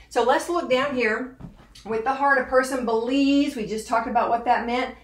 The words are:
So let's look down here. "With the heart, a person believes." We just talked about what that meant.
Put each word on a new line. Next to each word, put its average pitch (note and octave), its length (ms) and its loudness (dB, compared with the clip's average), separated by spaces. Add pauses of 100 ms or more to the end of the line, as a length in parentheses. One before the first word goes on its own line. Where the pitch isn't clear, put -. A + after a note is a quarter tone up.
So A#3 140 0
let's D4 260 2
look E4+ 200 -2
down C4 260 0
here. A#3+ 420 -2 (480)
"With A3 180 -4
the C4+ 120 0
heart, C4+ 240 2
a B3+ 60 -2
person C4 380 0
believes." C#4 720 2
We G#3+ 100 -4
just G#3+ 220 -6
talked A#3+ 220 0
about G#3 200 0
what A#3 140 0
that A#3 220 2
meant. B3 380 -4